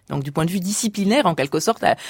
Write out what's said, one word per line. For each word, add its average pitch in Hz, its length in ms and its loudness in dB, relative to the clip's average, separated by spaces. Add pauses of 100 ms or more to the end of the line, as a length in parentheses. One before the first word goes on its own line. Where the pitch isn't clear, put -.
Donc, 143 140 -4
du 139 100 -8
point 160 140 0
de 170 40 -2
vue 190 100 -2
disciplinaire, 208 680 0
en 165 80 2
quelque 143 260 0
sorte, - 240 0
à, - 120 4 (140)